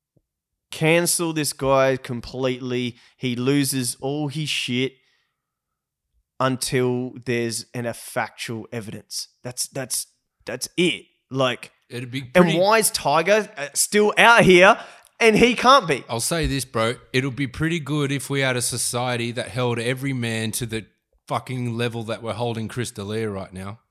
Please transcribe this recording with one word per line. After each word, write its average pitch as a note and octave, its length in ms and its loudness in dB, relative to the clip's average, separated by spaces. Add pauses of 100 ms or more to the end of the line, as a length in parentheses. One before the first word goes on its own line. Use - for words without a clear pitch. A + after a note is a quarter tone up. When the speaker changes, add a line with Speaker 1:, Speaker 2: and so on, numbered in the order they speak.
(720)
Speaker 1:
cancel E3+ 600 0
this D3+ 200 -4
guy C3+ 440 2
completely. B2 1000 -6 (180)
He B2 200 -4
loses C3+ 680 0
all D3 260 -4
his D3 220 -6
shit B2 440 -4 (1500)
until B2+ 760 -2 (120)
there's A#2 500 -4
an, A#2+ 100 -6
a A2+ 80 -4
factual - 760 -8
evidence. - 560 -12 (160)
That's, - 240 -8
that's, - 400 -8 (380)
that's B2 220 -8 (100)
it. D3+ 280 0 (240)
Like, B2+ 420 -2 (180)
Speaker 2:
It'd B2 200 -10
be C3 120 -8
Speaker 1:
and A#2+ 120 -16
Speaker 2:
pretty E3+ 260 6
Speaker 1:
why G#3 200 4
is G#3+ 100 2
Tiger, E3+ 680 2
uh, C#3+ 200 -8
still G#3 420 2
out A3 260 8
here F#3 360 8 (400)
and A3 180 6
he A#3 160 6
can't A#3+ 340 6
be? C#3 220 0
Speaker 2:
I'll A#2 100 -4
say D#3+ 280 -2
this, C3+ 180 -2
bro. A2+ 300 0 (180)
It'll C3 160 0
be C3+ 180 -6
pretty D#3+ 320 -2
good C#3+ 320 -2
if C#3 200 -6
we C#3 80 -2
had C3 180 0
a B2 60 -2
society A#2+ 680 -4
that A#2 160 -8
held A#2+ 280 -2
every C3 360 -4
man A2+ 400 -4
to - 120 -6
the A2 220 -8 (400)
fucking B2 500 -6
level A#2 280 -4
that A2 180 -8
we're A2 100 -6
holding A2+ 340 -6
Chris A2+ 220 -6
D'Elia G#2+ 400 -6
right F#2+ 240 -10
now. F#2+ 260 -12 (120)